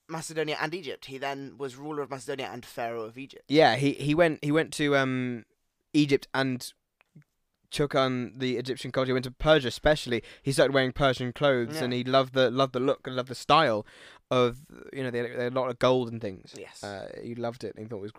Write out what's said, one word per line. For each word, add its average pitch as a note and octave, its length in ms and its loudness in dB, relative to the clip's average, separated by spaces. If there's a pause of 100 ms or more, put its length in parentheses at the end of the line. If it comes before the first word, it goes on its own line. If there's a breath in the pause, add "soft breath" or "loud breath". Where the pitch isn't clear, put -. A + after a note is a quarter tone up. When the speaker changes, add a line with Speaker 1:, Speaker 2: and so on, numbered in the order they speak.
Speaker 1:
Macedonia D#3+ 540 -4
and D#3 140 -2
Egypt. C#3 300 -10
He C3+ 120 -12
then C#3 400 -8
was C3 180 -8
ruler D3 280 -8
of C3 80 -10
Macedonia C3+ 400 -8
and A#2+ 140 -12
Pharaoh A#2 380 -6
of A2+ 140 -12
Egypt. - 300 -16
Speaker 2:
Yeah, C#3 280 6
he, C#3 180 0
he C#3+ 200 -2
went, D#3+ 300 4
he D3 80 -2
went D#3+ 220 2
to, C#3+ 220 2
um, B2+ 500 -2 (480)
Egypt C#3+ 400 4
and C3 380 -2 (1000)
took D3 240 -2
on B2+ 420 0
the B2+ 200 -2
Egyptian B2+ 340 -6
culture. C3 180 0
He B2+ 40 2
went B2+ 120 0
to C3 60 -10
Persia D#3 360 4
especially. B2 540 0 (220 loud breath)
He C#3 80 0
started C3+ 220 4
wearing C3 180 4
Persian B2+ 420 0
clothes, C#3 420 2
Speaker 1:
Yeah. D3+ 100 -2
Speaker 2:
and B2 80 -2
he B2 100 -2
loved C3 300 2
the, C3 180 4
loved C3 220 0
the B2 60 -2
look C3+ 280 0
and C3 80 -8
loved B2 140 -4
the A#2+ 60 -10
style C3 500 4 (460 loud breath)
of, B2 280 4 (340)
you C3+ 100 -8
know, B2+ 80 -6
they, A#2+ 100 -2
they B2 240 -6
had B2 80 -4
a C3 60 0
lot C3 100 0
of A#2+ 100 -6
gold B2+ 320 4
and A2+ 100 -8
things. G2 360 -10
Speaker 1:
Yes. - 260 -16
Speaker 2:
Uh, G2+ 280 -10 (100)
he A#2 140 -10
loved A#2 280 -6
it, G#2+ 120 -10
and A2 100 -14
he A2 40 -14
thought A#2 80 -10
it F#2+ 40 -12
was, G#2 180 -10